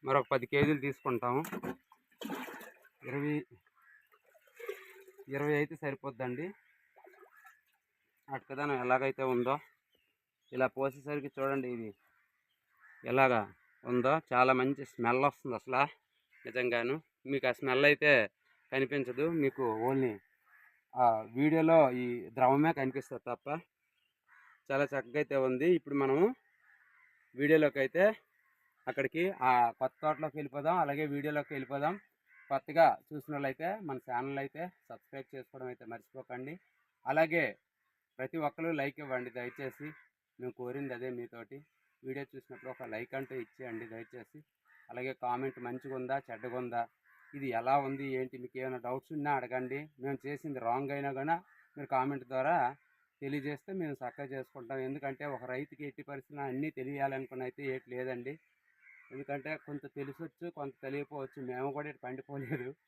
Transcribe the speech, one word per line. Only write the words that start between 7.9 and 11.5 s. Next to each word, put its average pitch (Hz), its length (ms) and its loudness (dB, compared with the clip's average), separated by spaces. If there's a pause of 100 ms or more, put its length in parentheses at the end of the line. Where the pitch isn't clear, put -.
అటుకదనం 135 500 -4
ఎలాగైతే 131 480 2
ఉందో 123 220 2 (1040)
ఇలా 131 100 4 (100)
పోసేసరికి 139 600 -4
చూడండి, 135 400 0